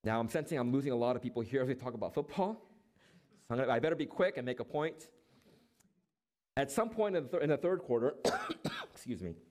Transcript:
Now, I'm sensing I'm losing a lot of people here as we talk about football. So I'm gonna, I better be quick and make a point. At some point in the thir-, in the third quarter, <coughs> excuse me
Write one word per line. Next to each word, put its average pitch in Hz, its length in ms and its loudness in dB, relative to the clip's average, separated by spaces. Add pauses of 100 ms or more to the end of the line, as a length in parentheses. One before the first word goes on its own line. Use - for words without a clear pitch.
Now, 110 140 2
I'm 117 100 0
sensing 156 300 -2
I'm 120 140 2
losing 139 200 2
a 120 40 0
lot 120 200 2
of 117 60 -6
people 120 200 -4
here 131 180 0
as 131 80 2
we 131 60 0
talk 123 180 -6
about 101 220 -4
football. 185 480 -2 (840)
So 117 80 -2
I'm 123 40 2
gonna, 131 120 2
I 117 80 4
better 160 160 2
be 156 120 -2
quick 190 320 0
and 123 80 -4
make 127 140 -4
a 113 40 -4
point. - 440 -4 (1500)
At 139 140 0
some 226 180 2
point 208 260 0
in 156 100 2
the 123 40 -10
thir-, 180 120 2
in 147 100 2
the 143 80 4
third 180 240 2
quarter, 123 320 2 (400)
<coughs> - 380 -8
excuse 107 300 -8
me 82 120 -6 (160)